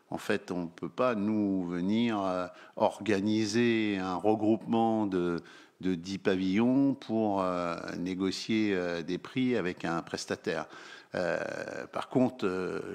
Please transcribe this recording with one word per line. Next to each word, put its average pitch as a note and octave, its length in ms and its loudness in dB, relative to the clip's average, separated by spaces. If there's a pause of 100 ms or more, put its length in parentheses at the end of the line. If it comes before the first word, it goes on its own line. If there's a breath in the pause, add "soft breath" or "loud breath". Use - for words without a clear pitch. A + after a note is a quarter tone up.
En - 80 -6
fait, - 320 -2
on F2+ 120 -2
ne E2+ 60 -4
peut E2+ 220 -10
pas, B2 240 0
nous, G2+ 520 0
venir, G#2 560 0
euh, F2+ 260 -2 (280 loud breath)
organiser G#2+ 1200 2
un F#2 180 -2
regroupement A2 920 2
de, F2 340 0 (400 loud breath)
de F#2 140 0
dix F2+ 240 -8
pavillons A2+ 760 4
pour, A2 480 0
euh, F2 340 0 (220)
négocier, F#2+ 800 0
euh, F2 260 -2
des E2+ 160 -4
prix B2+ 400 -2
avec F2+ 260 -2
un E2 200 -2
prestataire. - 640 -4 (480 loud breath)
Euh, E2+ 240 0 (520)
par - 180 -8
contre, B2 360 2
euh, F#2 340 -2 (160)